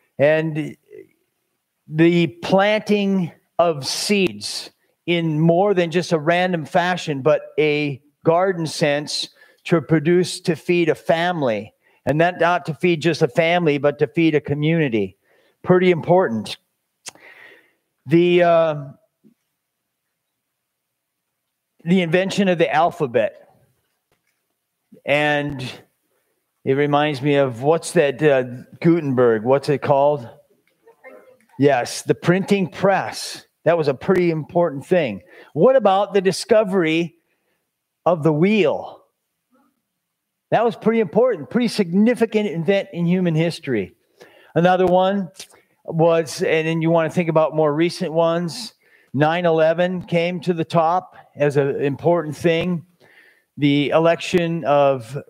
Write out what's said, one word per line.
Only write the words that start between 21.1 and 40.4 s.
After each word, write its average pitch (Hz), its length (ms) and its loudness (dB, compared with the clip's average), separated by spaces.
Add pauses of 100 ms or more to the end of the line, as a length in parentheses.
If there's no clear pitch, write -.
the 180 180 2
invention 180 460 0
of 175 100 0
the 156 140 2
alphabet. 139 680 0 (1700)
And 147 560 -2 (1000)
it 135 100 2
reminds 147 480 0
me 143 140 2
of, 127 260 0
what's 160 300 0
that, 139 300 0
uh, 139 220 4 (360)
Gutenberg? 127 640 2
What's 135 240 0
it 139 120 0
called? 139 480 0 (1300)
Yes, 131 440 0
the 147 120 -2
printing 185 540 0
press. - 800 -4 (180)
That 170 140 2
was 147 100 0
a 135 60 0
pretty 180 360 0
important 156 540 -2
thing. 135 380 -2 (300)
What 247 240 4
about 202 360 2
the 196 80 2
discovery 180 960 0 (880)
of 165 180 0
the 156 100 2
wheel? 151 720 0 (1500)